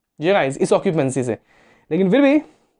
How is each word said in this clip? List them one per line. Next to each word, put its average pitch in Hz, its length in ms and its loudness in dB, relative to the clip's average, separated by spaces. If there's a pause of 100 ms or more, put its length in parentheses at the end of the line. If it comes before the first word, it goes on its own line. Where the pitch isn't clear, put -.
(200)
जी 165 120 0
गाइस, 143 260 0
इस 190 140 0
ऑक्यूपेंसी 156 520 0
से। 117 140 -4 (520)
लेकिन 180 200 0
फिर 247 100 2
भी 285 180 4 (420)